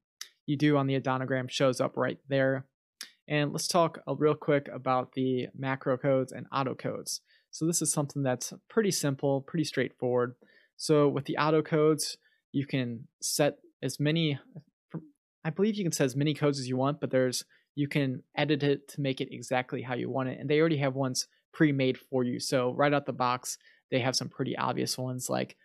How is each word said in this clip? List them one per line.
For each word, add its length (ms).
you 100
do 180
on 120
the 120
odontogram 500
shows 300
up 180
right 300
there. 380
And 260
let's 140
talk 400
a 80
real 200
quick 380
about 400
the 340
macro 400
codes 340
and 200
auto 220
codes. 480
So 140
this 160
is 120
something 300
that's 300
pretty 240
simple, 500
pretty 220
straightforward. 720
So 300
with 180
the 120
auto 240
codes, 560
you 140
can 420
set 380
as 180
many, 400
I 60
believe 240
you 100
can 80
set 120
as 100
many 180
codes 260
as 80
you 80
want, 240
but 120
there's, 340
you 120
can 360
edit 280
it 260
to 120
make 200
it 100
exactly 520
how 100
you 160
want 200
it. 100
And 100
they 100
already 180
have 180
ones 320
pre-made 440
for 260
you. 160
So 340
right 200
out 120
the 80
box, 440
they 80
have 160
some 120
pretty 300
obvious 400
ones 320
like 360